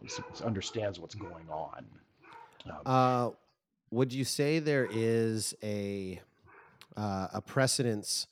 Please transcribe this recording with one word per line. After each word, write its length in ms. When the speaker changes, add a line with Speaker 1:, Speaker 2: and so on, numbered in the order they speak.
Speaker 1:
s-, 180
understands 560
what's 160
going 360
on. 340
Um, 60
Speaker 2:
Uh, 440
would 220
you 120
say 360
there 300
is 720
a, 580
uh, 380
a 80
precedence 880